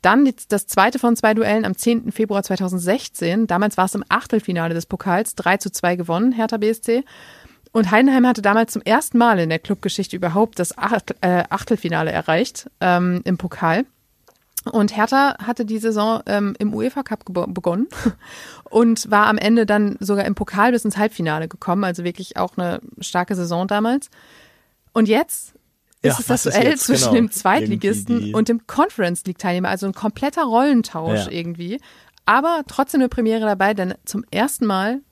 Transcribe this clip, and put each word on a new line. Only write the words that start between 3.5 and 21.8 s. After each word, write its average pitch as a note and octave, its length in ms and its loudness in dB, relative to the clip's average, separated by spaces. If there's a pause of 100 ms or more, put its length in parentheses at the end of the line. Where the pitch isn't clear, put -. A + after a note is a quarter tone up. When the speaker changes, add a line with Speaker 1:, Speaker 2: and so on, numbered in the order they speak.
Speaker 1:
war's F#3+ 180 0
im - 140 -6
Achtelfinale F3 680 -2
des E3+ 100 -6
Pokals, F#3+ 480 -2
drei F3+ 240 0
zu G3 140 -10
zwei F3+ 240 0
gewonnen, F3+ 380 0
Hertha A#3 240 -2
B G#3 120 0
S A3+ 120 -2
C. A#3 220 0 (680)
Und G#3+ 180 2
Heidenheim B3+ 380 6
hatte A3 160 2
damals G#3+ 300 2
zum - 100 -6
ersten A#3+ 340 2
Mal A#3 220 4
in E3 100 0
der D#3+ 100 0
Clubgeschichte - 560 -4
überhaupt F#3 440 0
das - 180 -4
Acht-, G#3+ 440 -2
äh, F3+ 280 2
Achtelfinale E3 600 -2
erreicht, - 580 -2 (120)
ähm, F3+ 420 2
im F#3 160 0
Pokal. F3 460 -2 (840)
Und G#3 240 2
Hertha C4+ 400 2 (100)
hatte A#3 200 -4
die A3 140 -4
Saison, A3 460 0
ähm, G3+ 340 -2
im G#3 140 -2
uefa B3 300 -4
Cup - 220 -10
gebo-, F3 220 -4
begonnen F3+ 400 -2 (420)
<laughs> - 400 -20
und A3+ 420 2
war G#3 160 6
am G#3+ 100 2
Ende A3+ 280 4
dann G#3 340 2
sogar G3+ 260 0
im G3+ 100 -2
Pokal G#3 360 2
bis A#3 140 0
ins G3 120 -4
Halbfinale D#3+ 500 -2
gekommen. F#3+ 360 -2